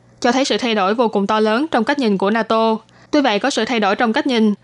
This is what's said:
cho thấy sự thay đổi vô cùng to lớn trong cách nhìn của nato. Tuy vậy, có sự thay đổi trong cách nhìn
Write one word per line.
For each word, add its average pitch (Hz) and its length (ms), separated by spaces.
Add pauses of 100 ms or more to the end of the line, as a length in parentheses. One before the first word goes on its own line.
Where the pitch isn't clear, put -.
(220)
cho 240 100
thấy 269 140
sự 220 120
thay 226 180
đổi 196 180
vô 233 140
cùng 202 200
to 214 120
lớn 220 320
trong 240 120
cách 285 160
nhìn 214 180
của 196 120
nato. 226 480 (340)
Tuy 294 100
vậy, 214 180
có 254 100
sự 226 160
thay 233 140
đổi 208 160
trong 233 180
cách 311 140
nhìn 220 260 (100)